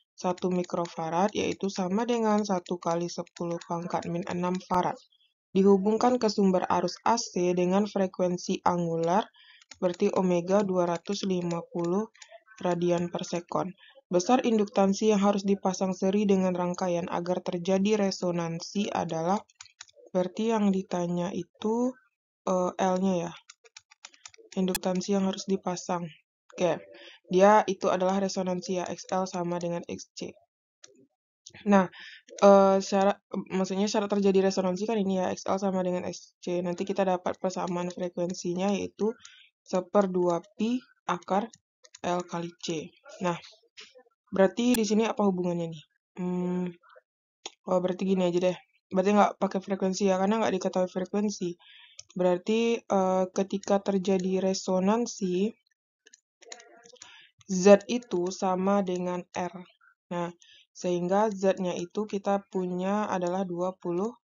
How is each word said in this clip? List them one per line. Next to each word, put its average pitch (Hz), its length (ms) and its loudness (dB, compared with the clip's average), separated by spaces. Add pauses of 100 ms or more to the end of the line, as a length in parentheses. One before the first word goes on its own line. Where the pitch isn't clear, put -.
(160)
satu 180 320 -4
mikrofarad, 175 880 -2
yaitu - 320 -2
sama 196 400 -2
dengan 220 380 0
satu 185 340 -4
kali 170 320 -2
sepuluh 175 560 -8
pangkat 175 400 -6
min 175 240 -4
enam 180 240 -2 (140)
farad. 180 260 0 (560)
Dihubungkan 208 720 4
ke 214 100 2
sumber 190 400 2
arus 175 320 0
A 226 160 2
C 180 320 0
dengan 180 320 2
frekuensi 185 800 -2
angular, 175 640 0 (540)
berarti 185 340 0
omega 185 480 2
dua 185 240 0
ratus 196 400 -4
lima 175 400 -2
puluh 180 400 -2 (540)
radian 175 500 0
per 180 160 -6
sekon. 170 460 -6 (400)
Besar 180 320 2
induktansi 208 640 2
yang 202 160 4
harus 202 160 2
dipasang 196 560 -2
seri 196 320 2
dengan 185 240 2
rangkaian 180 560 -2
agar 180 320 -4
terjadi 190 560 0
resonansi 180 960 -2
adalah, 175 480 -2 (720)
berarti 190 400 0
yang 208 160 2
ditanya 175 640 -2
itu, 226 560 -4 (560)
eh, 180 320 0
L-nya 190 400 2
ya. 170 140 -6 (1200)
Induktansi 185 640 -2
yang 190 80 0
harus 190 240 -6
dipasang. 180 560 -6 (480)
Oke, 165 240 0 (480)
dia 202 400 6
itu 190 240 -2
adalah 185 320 0
resonansi 185 560 -2
ya, 175 80 -4
X - 240 -10
L 190 160 -2
sama 175 320 -4
dengan 170 320 -4
X - 240 -12
C. - 160 -10 (1400)
Nah, 196 240 4 (480)
eh, 196 400 8
syarat, 196 400 0 (320)
maksudnya 190 400 -2
syarat 208 240 -2
terjadi 196 400 4
resonansi 185 320 -2
kan 220 160 0
ini 190 240 0
ya, 190 80 -2
X - 160 -8
L 190 80 0
sama 190 240 -2
dengan 180 240 -2
X - 320 -12
C. 180 240 -4
Nanti 180 240 -4
kita 196 160 -2
dapat 185 400 -2
persamaan 180 480 -4
frekuensinya 180 880 -4
yaitu 185 320 -4 (560)
seperdua 180 880 0
pi 233 240 -2 (320)
akar 185 400 -2 (560)
L 175 240 -2
kali 170 320 -8
C. 170 320 -8 (320)
Nah, 170 160 -2 (880)
berarti 196 480 6
di 226 80 4
sini 214 240 4
apa 208 160 0
hubungannya 175 480 0
nih? 156 100 -14 (380)
Hmm, 180 480 -2 (1000)
oh, 185 120 4
berarti 185 240 -2
gini 185 240 4
aja 180 240 2
deh. - 40 -10 (360)
Berarti 185 240 2
nggak - 240 4
pakai 196 160 0
frekuensi 190 480 -2
ya, 185 160 2
karena 208 160 2
nggak 208 160 0
diketahui 185 360 0
frekuensi. 196 680 -4 (560)
Berarti, 214 640 2
eh, 185 560 2
ketika 196 480 0
terjadi 190 600 0 (120)
resonansi, 190 960 0 (2000)
Z 196 400 6
itu 190 480 -4
sama 190 480 0
dengan 180 400 -4 (140)
R. 180 180 -6 (560)
Nah, 175 240 -4 (400)
sehingga 180 560 0
Z-nya 190 480 -2
itu 208 320 -6
kita 202 400 -2
punya 185 560 -2
adalah 185 400 -2
dua 180 320 -4
puluh 190 460 -4